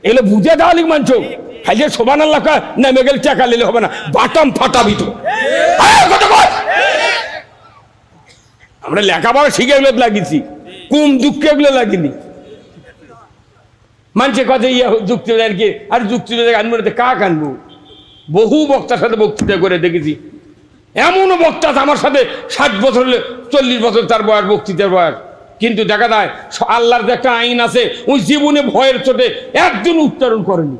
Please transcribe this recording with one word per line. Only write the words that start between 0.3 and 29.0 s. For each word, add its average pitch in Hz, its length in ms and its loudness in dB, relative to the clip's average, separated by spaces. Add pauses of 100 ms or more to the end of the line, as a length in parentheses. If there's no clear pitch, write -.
দেওয়া 330 180 4
লিখ 330 120 0
মানছো। 262 380 2 (420)
খালি 220 220 0
সোবান 269 320 0
আল্লাহ 302 200 2
কয়, 294 200 2 (180)
নেমে 262 240 4
গেলে 269 160 2
টাকা 254 280 2
নিলে 233 180 2
হবে 226 160 0
না, 196 80 -2 (240)
বাটাম 269 380 2
ফাটাবি 214 480 0
তো। 180 60 -2
হে 698 1080 2
কতক্ষণ? 427 320 4 (2250)
আমরা 190 200 -2
লেখাপড়া 233 480 2
শিখে 247 220 0
এগুলো 269 240 4
লাগিয়েছি, 208 440 0 (480)
কুম 294 300 2
দুঃখে 294 300 0
এগুলো 285 220 2
লাগিনি। 202 380 0 (2000)
মানছে 254 280 0
কথা 247 240 0
ইয়ে 233 380 0
যুক্তি 226 360 0
আর 220 140 -2
কি, 202 180 0 (160)
আর 240 100 0
যুক্তি 233 540 -2
আনবো 226 220 -2
না, 208 140 -2
কাক 240 320 -2
আনবো? 156 340 -2 (720)
বহু 226 360 2
বক্তার 254 320 -2
সাথে 226 180 0
বক্তৃতা 208 400 0
করে 180 220 0
দেখেছি, 165 380 -2 (800)
এমনও 370 420 2
বক্তা 320 320 0
আছে 269 120 0
আমার 277 160 0
সাথে 277 280 0 (260)
ষাট 233 300 -2
বছর 247 200 2
হলে, 254 200 0 (320)
চল্লিশ 247 300 0
বছর 226 200 0
তার 214 200 0
বয়স, 208 220 2
বক্তৃতার 196 440 -2
বয়স, 175 260 2 (460)
কিন্তু 220 240 -2
দেখা 208 240 0
যায় 208 200 0 (240)
স-, - 100 -6
আল্লাহর 233 400 2
যে 208 100 -2
একটা 247 200 0
আইন 240 280 -2
আছে, 233 340 0 (120)
ওই 269 140 2
জীবনে 285 420 0
ভয়ের 254 420 0